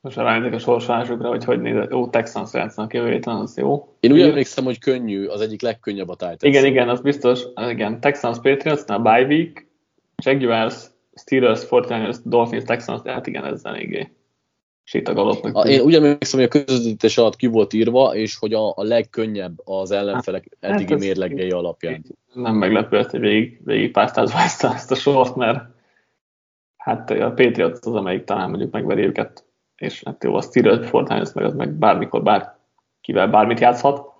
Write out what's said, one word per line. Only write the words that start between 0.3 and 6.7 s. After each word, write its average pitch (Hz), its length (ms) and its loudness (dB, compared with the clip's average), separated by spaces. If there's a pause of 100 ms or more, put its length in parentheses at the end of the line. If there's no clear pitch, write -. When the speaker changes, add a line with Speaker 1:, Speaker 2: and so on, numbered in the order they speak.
Speaker 1:
a 113 60 -4
sorsolásukra, 120 680 0
hogy 117 160 -4
hogy 123 180 0
néz, 113 300 -2
ó, 123 180 -2
Texans 117 440 -4
játszanak 107 400 -6
jövő 120 180 -2
héten, 120 240 -4
az - 220 -8
jó. 139 420 -2
Speaker 2:
Én 120 120 6
úgy 147 60 8
Speaker 1:
Igen. 175 120 8
Speaker 2:
emlékszem, 139 340 -2
hogy 127 160 -4
könnyű, 110 460 -2
az 101 160 -6
egyik 110 200 -6
legkönnyebb 104 480 -6
a 90 60 -10
Titans. 87 260 -10
Speaker 1:
Igen, 139 240 6
igen, 127 240 2